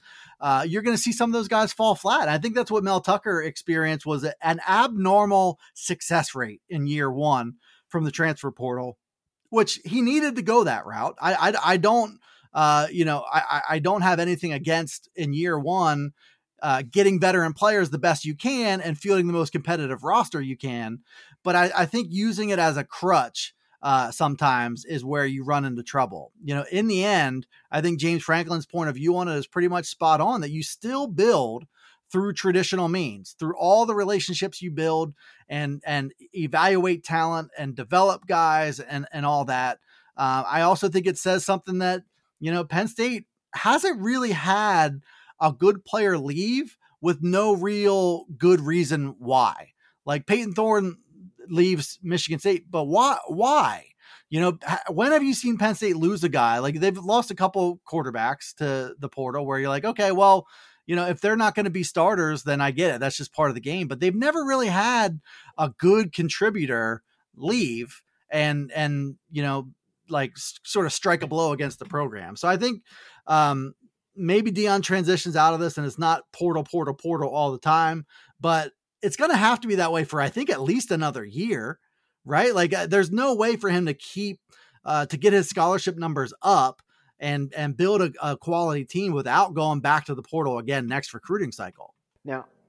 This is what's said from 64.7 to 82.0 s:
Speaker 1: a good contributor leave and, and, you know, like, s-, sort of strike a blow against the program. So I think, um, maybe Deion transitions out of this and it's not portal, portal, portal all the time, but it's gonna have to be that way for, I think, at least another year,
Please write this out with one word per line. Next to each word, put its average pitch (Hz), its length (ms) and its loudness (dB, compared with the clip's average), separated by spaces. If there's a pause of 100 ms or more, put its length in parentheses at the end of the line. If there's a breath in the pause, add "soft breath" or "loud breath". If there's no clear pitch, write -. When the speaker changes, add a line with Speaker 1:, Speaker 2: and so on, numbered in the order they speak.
Speaker 1:
a 156 100 0
good 185 460 4
contributor 143 880 -2 (320)
leave 135 680 -4 (300)
and, 147 420 -2
and, 143 440 -4 (140)
you 147 120 -4
know, 139 260 -4 (400)
like, 156 260 -2
s-, - 300 -12
sort 190 220 0
of 147 80 -4
strike 170 280 0
a 160 40 -4
blow 156 260 0
against 139 260 -6
the - 60 -16
program. 107 520 -8
So 170 120 -2
I 185 80 2
think, 226 260 -4 (440 loud breath)
um, 143 480 2 (440)
maybe 202 320 2
Deion 196 320 0
transitions 175 540 0
out 156 160 6
of 160 80 -2
this 170 160 -2
and 147 100 -4
it's 135 120 -8
not 165 340 0
portal, 165 320 -2
portal, 143 300 -2
portal 156 340 -4
all 143 240 0
the 127 60 -8
time, 160 480 2 (340 soft breath)
but 160 320 0 (300)
it's - 140 -2
gonna 311 200 2
have 220 240 4
to 240 80 -6
be 208 60 0
that 170 180 2
way 160 120 0
for, 147 180 -2
I 139 80 0
think, 269 180 -4
at 139 140 -2
least 190 280 -2
another 151 320 -2
year, 135 560 -6 (460)